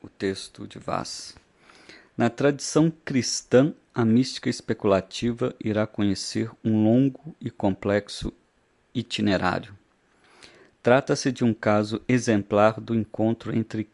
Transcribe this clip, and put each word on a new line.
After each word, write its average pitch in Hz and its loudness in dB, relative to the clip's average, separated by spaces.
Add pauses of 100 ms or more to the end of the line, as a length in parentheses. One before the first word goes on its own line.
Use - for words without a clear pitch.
o - -20
texto - -8
de - -20
Vaz. - -8 (800)
Na 117 2
tradição 143 2 (140)
cristã, 131 2 (220)
a 117 0
mística 120 2
especulativa 117 -2
irá 107 -2
conhecer 107 -4 (140)
um 110 2
longo 131 2
e - -10
complexo - -4 (600)
itinerário. 92 -2 (1080)
Trata-se 139 2
de 127 -2
um 113 2
caso 107 0
exemplar 110 2
do 110 -8
encontro 113 -2
entre 110 -4